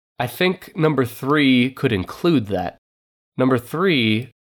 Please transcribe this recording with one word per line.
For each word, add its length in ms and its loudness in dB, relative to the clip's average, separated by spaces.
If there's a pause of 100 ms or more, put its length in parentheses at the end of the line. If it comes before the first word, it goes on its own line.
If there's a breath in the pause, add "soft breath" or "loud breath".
(200)
I 60 -2
think 500 -4
number 280 0
three 680 2
could 220 -2
include 560 0
that. 280 -6 (600)
Number 220 2
three 720 0 (140)